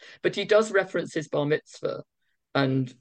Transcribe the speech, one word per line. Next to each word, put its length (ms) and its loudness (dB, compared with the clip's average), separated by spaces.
But 140 0
he 100 -4
does 260 4
reference 400 -2
his 160 -6
bar 160 -2
mitzvah. 580 -4
And, 360 2